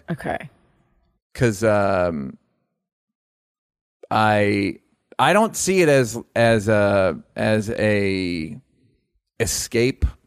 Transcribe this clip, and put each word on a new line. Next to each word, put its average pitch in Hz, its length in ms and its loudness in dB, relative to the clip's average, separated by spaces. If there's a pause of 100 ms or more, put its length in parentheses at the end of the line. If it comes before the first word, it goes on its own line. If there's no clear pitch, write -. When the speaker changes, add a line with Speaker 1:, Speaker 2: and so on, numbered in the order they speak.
Speaker 1:
Okay. - 400 -8 (880)
Speaker 2:
'Cause, 110 280 0
um, 95 760 0 (1700)
I, 104 680 0 (380)
I 143 160 2
don't 202 220 0
see 185 260 0
it 160 80 4
as, 123 280 2 (180)
as 113 320 2
a, 101 500 2 (180)
as 107 360 0
a 95 880 -2 (800)
escape. - 680 -2 (220)